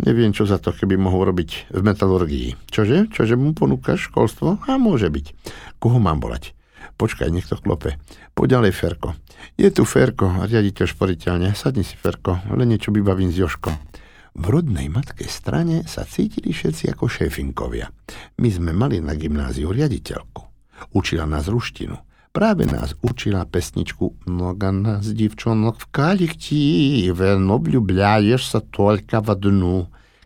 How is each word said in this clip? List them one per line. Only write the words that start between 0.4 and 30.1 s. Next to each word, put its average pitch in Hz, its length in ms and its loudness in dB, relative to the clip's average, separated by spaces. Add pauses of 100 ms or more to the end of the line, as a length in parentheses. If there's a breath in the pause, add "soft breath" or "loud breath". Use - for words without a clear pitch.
za 98 80 4
to, 85 160 -2
keby 95 240 0
mohol 95 320 2
robiť - 480 -4
v 87 80 0
metalurgii. 90 880 0
„Čože? 147 400 2
Čože 117 240 2
mu 143 160 2
ponúkaš 139 560 0
školstvo?“ 147 560 0
„A 269 160 0
môže 123 320 2
byť. 71 140 -6 (500 loud breath)
Koho 120 240 4
mám 78 240 2
volať?“ 58 320 -8 (400 loud breath)
„Počkaj, - 320 -2
nech 87 160 -2
to - 160 -4
klope. - 400 -4 (320 loud breath)
Poď 127 240 4
ďalej, 107 160 4
Ferko.“ 80 400 -4 (480 loud breath)
„Je 196 80 8
tu 127 160 2
Ferko, 120 480 2 (160)
riaditeľ 104 400 2
šporiteľne. 90 640 0
Sadni 113 320 -2
si, - 160 -16
Ferko, 92 400 -2 (160)
len 120 160 2
niečo 107 240 0
vybavím 95 320 2
s 90 160 2
Jožkom.“ 82 320 -6 (640 loud breath)
V - 80 -6
rodnej 107 400 0
matke - 400 -6
strane 165 560 -2
sa - 240 -10
cítili - 480 -4
všetci - 400 -4
ako - 80 -4
šéfinkovia. 60 880 -4 (480 loud breath)
My 120 80 4
sme 87 240 -2
mali 98 320 0
na 69 80 -4
gymnáziu 73 560 -4
riaditeľku. - 720 -4 (560 loud breath)
Učila 80 320 -2
nás 76 160 -2
ruštinu. - 720 -6 (180 soft breath)
Práve 208 320 2
nás 67 320 -4
učila - 480 -2
pesničku - 800 -4
„Mnoga 92 480 -2
nás 101 320 -2
divčonok 110 800 0
v - 80 -
kolektíve, 143 1400 2
no 98 240 2
vľubľaješ 107 800 4
sa - 160 -2
toľka 104 640 0
v 107 60 -4 (100)
dnu“. 95 480 2 (400 soft breath)